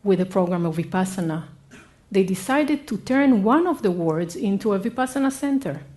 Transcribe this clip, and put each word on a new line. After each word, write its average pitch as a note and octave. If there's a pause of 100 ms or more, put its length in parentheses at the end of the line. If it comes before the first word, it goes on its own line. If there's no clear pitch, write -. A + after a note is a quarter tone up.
with G3
the F#3
program F3
of D#3+
Vipassana. E3+ (680)
They G3
decided C#4
to G#3+
turn C4
one C#4+
of D#4+
the G3
wards E3+
into G3+
a G3
Vipassana B3+
center C4+ (140)